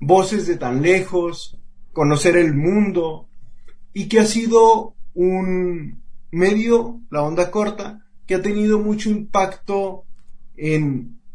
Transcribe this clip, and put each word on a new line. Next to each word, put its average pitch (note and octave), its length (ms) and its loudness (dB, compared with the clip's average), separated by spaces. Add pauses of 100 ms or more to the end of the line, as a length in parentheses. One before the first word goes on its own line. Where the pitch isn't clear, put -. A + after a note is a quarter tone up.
voces F#3 440 4
de E3+ 100 0
tan B2+ 240 -2
lejos, F3 800 0 (340)
conocer D3+ 460 4
el D#3+ 160 4
mundo, E3+ 760 0 (640)
y G3 160 -6
que A3 120 4
ha G#3+ 40 6
sido A3+ 720 4 (180)
un F3+ 880 -2 (280)
medio, A3 800 2
la D3 120 -2
onda F3 280 0
corta, G#3 560 -4 (180)
que F#3 100 -2
ha F#3 60 0
tenido G#3 380 2
mucho G#3+ 320 0
impacto G3 920 -2 (520)
en, D3+ 640 -2 (140)